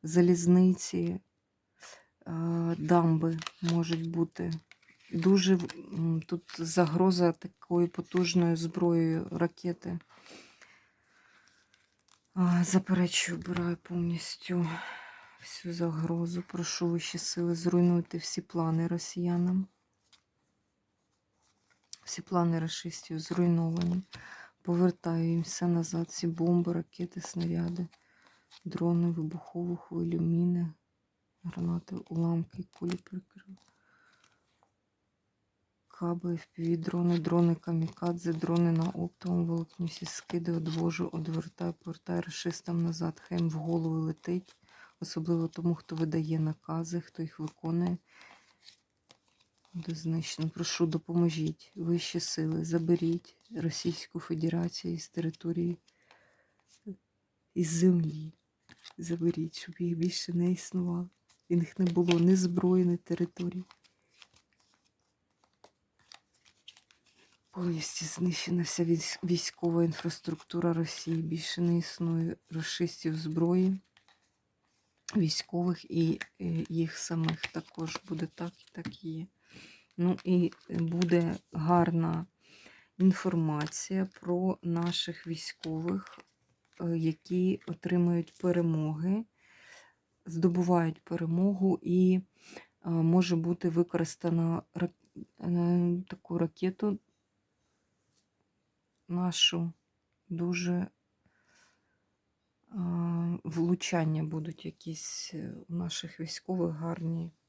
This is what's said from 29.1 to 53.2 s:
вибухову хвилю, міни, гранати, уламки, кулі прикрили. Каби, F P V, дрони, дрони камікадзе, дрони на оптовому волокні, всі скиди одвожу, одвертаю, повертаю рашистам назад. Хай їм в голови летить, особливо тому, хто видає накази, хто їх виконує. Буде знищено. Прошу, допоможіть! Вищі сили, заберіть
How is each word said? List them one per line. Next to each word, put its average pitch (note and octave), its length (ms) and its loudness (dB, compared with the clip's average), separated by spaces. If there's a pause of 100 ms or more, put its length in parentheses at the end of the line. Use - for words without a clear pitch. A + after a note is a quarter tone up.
вибухову E3+ 680 -6
хвилю, E3+ 440 -4
міни, E3+ 520 2 (680)
гранати, E3+ 540 -4
уламки, E3+ 760 -4
кулі F3 240 -4
прикрили. F#3+ 600 -14 (2250)
Каби, F3 440 -4
F E3 140 -6 (120)
P E3 120 -2
V, E3+ 60 2
дрони, F3 420 2
дрони E3+ 360 4
камікадзе, E3+ 800 -2
дрони E3+ 400 2
на E3 160 2
оптовому F3 580 -2
волокні, E3 400 -4
всі E3 200 -10
скиди E3+ 460 -6
одвожу, E3 600 -2
одвертаю, E3 600 -6
повертаю E3+ 500 -6
рашистам E3+ 600 -4
назад. E3 420 -4
Хай F3 140 -4
їм E3+ 120 0
в - 20 -6
голови D#3+ 460 -2
летить, D#3+ 580 -6 (440)
особливо E3 480 -2
тому, E3+ 260 0
хто - 220 -10
видає D#3+ 440 0
накази, E3 600 -4
хто - 220 -12
їх D#3+ 160 -10
виконує. E3+ 600 -2 (1700)
Буде E3+ 220 -6
знищено. D#3+ 560 -4
Прошу, - 360 -2
допоможіть! D#3+ 880 -2
Вищі E3+ 460 -2
сили, D#3+ 440 -2
заберіть E3 720 0 (200)